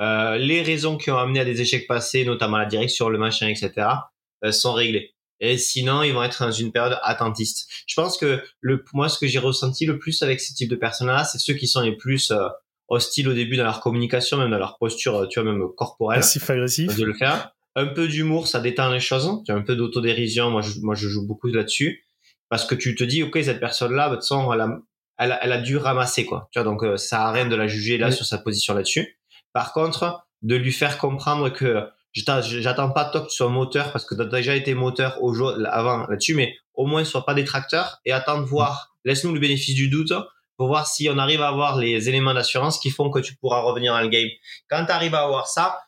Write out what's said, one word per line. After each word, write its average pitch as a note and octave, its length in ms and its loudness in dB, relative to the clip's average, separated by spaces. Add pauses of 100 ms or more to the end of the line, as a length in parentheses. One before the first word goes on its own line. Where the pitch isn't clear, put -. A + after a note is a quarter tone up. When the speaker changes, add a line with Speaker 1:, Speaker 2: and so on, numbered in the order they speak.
Speaker 1:
euh, A2 360 2
les D3 240 2
raisons D#3 360 0
qui D3+ 140 -4
ont C3 60 4
amené C3 220 2
à C3 60 2
des A#2+ 160 0
échecs B2 260 0
passés, A#2+ 380 0
notamment A2 320 0
la G#2+ 80 2
direction, A2 440 0
le A2 80 0
machin, A2 300 0
et G#2+ 80 0
cetera, G#2+ 560 -2 (340)
euh, G#2+ 60 2
sont B2 220 2
réglées. A2+ 400 0 (260)
Et A#2+ 180 2
sinon, C3 460 0
ils D3 100 2
vont B2 100 0
être B2 200 -2
dans A#2 80 0
une A2+ 200 -2
période A#2+ 300 0
attentiste. A2+ 680 -2 (180)
Je - 80 -4
pense F3 220 0
que C3+ 260 0 (180)
le, C3+ 220 0 (100)
moi, C#3+ 160 2
ce D3 80 -2
que D3 100 0
j'ai C3 120 2
ressenti C3 460 0
le D#3 120 0
plus D#3 240 -2
avec C3 200 2
ce - 120 -8
type A#2+ 160 -4
de A#2+ 60 0
personnes-là, B2+ 480 0
c'est - 160 -4
ceux - 140 0
qui C3+ 140 -2
sont C3 140 2
les A2 140 0
plus, C3+ 360 -2
euh, G2+ 160 2 (440)
hostiles B2+ 380 0
au C3 40 2
début A#2+ 220 0
dans B2 100 2
leur A2 160 -2
communication, A#2+ 560 0
même C3 120 2
dans G#2+ 80 2
leur F#2+ 220 -4
posture, A2+ 360 0
euh, G2 120 2
tu - 120 -4
vois, A2 120 0
même G2+ 120 0 (140)
corporelle, A2+ 440 0
Speaker 2:
Passif-agressif. C#3 760 0
Speaker 1:
de A2 80 2
le G#2+ 80 0
faire. C3 380 0 (240)
Un C3+ 100 0
peu D3+ 220 0
d'humour, D#3 400 0
ça B2 120 0
détend B2 300 0
les B2+ 100 2
choses. C3+ 300 0 (160)
Tu - 60 -4
as G#2 40 2
un G2+ 60 0
peu B2 140 0
d'autodérision. A#2 760 0
Moi, A2 120 2
je, G#2 200 -6
moi, G#2+ 140 0
je G#2 120 -4
joue G2+ 200 -2
beaucoup G#2+ 220 -6
là-dessus. A2+ 540 0 (460)
Parce A2+ 160 0
que - 80 0
tu B2 220 -2
te B2+ 80 0
dis, « C3 200 0
Ok, D#3 200 -2
cette C3 160 -2
personne-là, B2+ 500 0
de C3 60 -2
toute - 80 -6
façon, C3+ 280 0
elle A2+ 100 2
a, A2 180 -2 (400)
elle B2 140 2
a, - 100 -2
elle B2 80 0
a A#2+ 80 0
dû B2+ 180 -2
ramasser, B2+ 480 0
quoi. » - 260 -8
Tu - 80 -4
vois, A2+ 80 2
donc, G#2 160 -2
euh, G2+ 140 2
ça - 120 -6
sert A2+ 100 0
à A2 120 2
rien B2 140 2
de A2+ 100 0
la G#2+ 120 2
juger G#2+ 320 0
là A#2 80 2
Speaker 2:
Oui. B2+ 60 4
Speaker 1:
sur A#2+ 120 -4
sa G#2 140 -4
position G#2 340 -2
là-dessus. G2+ 460 -2 (340)
Par A#2+ 180 -2
contre, E3 540 -2 (160)
de A2+ 140 2
lui B2+ 160 2
faire C#3+ 260 0
comprendre C#3+ 520 0
que A#2+ 340 0 (280)
je G#2+ 120 -8
t'a-, C3+ 180 2
je, A#2 180 -4
j'attends C3 300 0
pas D3 160 0
de D3 60 -8
toi D#3 100 0
que C#3+ 60 -10
tu - 80 -8
sois B2 140 2
moteur C3 420 0
parce A#2 120 -4
que - 120 -8
t'as A2+ 100 -2
déjà B2 300 0
été C3+ 180 0
moteur B2+ 500 0
au B2 120 2
jour, B2 180 0 (140)
avant A#2 400 0
là-dessus, G#2 260 0
mais C3+ 220 2 (180)
au C#3 140 0
moins D#3 160 2
sois D#3 200 -2
pas C#3+ 120 0
détracteur C#3+ 680 -2
et B2 80 0
attends C#3+ 300 0
de C3+ 60 -4
voir. C#3 480 0 (100)
Speaker 2:
Mm. B2 40 -2
Speaker 1:
Laisse-nous D3+ 240 0
le D3+ 60 0
bénéfice C#3 360 2
du C3+ 140 4
doute D#3 220 2 (460)
pour C3 100 0
voir D3+ 200 2
si D3 220 0
on C#3 80 0
arrive D3 240 2
à C#3+ 60 2
avoir C#3+ 300 2
les A#2 320 2
éléments C3+ 240 4
d'assurance C3 460 0
qui C3+ 100 -2
font C#3+ 200 0
que C#3 100 2
tu - 180 -8
pourras B2 240 0
revenir A#2+ 320 2
dans A#2 80 2
le A2+ 80 2
game. A2+ 180 2 (420)
Quand E3 160 0
t'arrives E3 300 0
à D3+ 60 4
avoir C3+ 260 0
ça, - 400 0